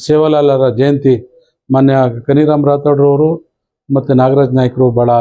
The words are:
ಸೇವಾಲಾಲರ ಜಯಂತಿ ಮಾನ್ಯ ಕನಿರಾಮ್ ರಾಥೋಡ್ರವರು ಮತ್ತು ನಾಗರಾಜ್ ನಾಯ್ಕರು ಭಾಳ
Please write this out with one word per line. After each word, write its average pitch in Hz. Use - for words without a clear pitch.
ಸೇವಾಲಾಲರ 147
ಜಯಂತಿ 135
ಮಾನ್ಯ 135
ಕನಿರಾಮ್ 147
ರಾಥೋಡ್ರವರು 143
ಮತ್ತು 135
ನಾಗರಾಜ್ 131
ನಾಯ್ಕರು 127
ಭಾಳ 120